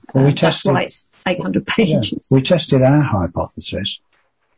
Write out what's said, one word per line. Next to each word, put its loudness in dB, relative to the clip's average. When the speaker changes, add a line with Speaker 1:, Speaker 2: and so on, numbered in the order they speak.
Speaker 1:
Well, 4
we 6
Speaker 2:
uh, 2
that's -2
Speaker 1:
tested 0
Speaker 2:
why 0
it's -6
eight -4
hundred -4
Speaker 1:
Yeah, -6
Speaker 2:
pages. -6
Speaker 1:
we 4
tested 2
our 4
hypothesis, -6